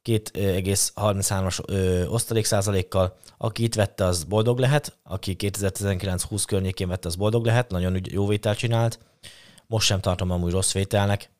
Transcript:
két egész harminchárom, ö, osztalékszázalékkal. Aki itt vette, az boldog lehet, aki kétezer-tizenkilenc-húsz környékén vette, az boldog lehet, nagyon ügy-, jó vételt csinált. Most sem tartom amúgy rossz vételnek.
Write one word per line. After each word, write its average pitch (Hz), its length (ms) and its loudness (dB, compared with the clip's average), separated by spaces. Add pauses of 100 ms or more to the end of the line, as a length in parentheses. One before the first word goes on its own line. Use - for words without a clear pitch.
két 110 320 -2
egész 98 600 0
harminchárom, 98 540 0 (160)
ö, 92 400 2
osztalékszázalékkal. 101 1120 0 (200)
Aki 113 260 -2
itt 113 120 0
vette, 101 300 2
az 87 180 0
boldog 110 360 2
lehet, 139 440 0
aki 95 320 -6
kétezer-tizenkilenc-húsz 98 1080 -2
környékén 95 420 -2
vette, 90 200 -4
az 87 80 -4
boldog 107 300 0
lehet, 117 240 2
nagyon 92 260 0
ügy-, 92 160 -4
jó 101 160 0
vételt 104 300 0
csinált. 117 420 0 (680)
Most 107 220 0
sem 98 120 2
tartom 90 320 0
amúgy 87 200 0
rossz 95 200 0
vételnek. 101 680 0